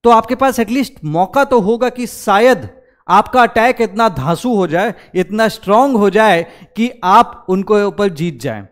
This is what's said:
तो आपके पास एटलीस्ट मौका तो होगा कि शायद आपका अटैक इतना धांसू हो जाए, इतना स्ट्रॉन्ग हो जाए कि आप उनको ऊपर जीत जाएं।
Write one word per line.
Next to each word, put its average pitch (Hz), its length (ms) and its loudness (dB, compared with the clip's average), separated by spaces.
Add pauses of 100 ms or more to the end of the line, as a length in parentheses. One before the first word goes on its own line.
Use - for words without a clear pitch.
तो 233 60 4
आपके 233 260 2
पास 262 240 0
एटलीस्ट 233 340 -4 (120)
मौका 185 380 -2
तो 247 160 0
होगा 226 300 -2
कि 247 180 -8
शायद 208 640 0 (400)
आपका 190 320 2
अटैक 240 400 0
इतना 220 280 0
धांसू 170 460 -4
हो 185 120 0
जाए, 185 260 -2 (220)
इतना 208 320 -2
स्ट्रॉन्ग 233 500 0
हो 202 120 2
जाए 190 360 2 (300)
कि 233 160 -2 (120)
आप 185 460 4
उनको 202 380 0
ऊपर 202 220 -2
जीत 160 320 -8
जाएं। 107 300 -10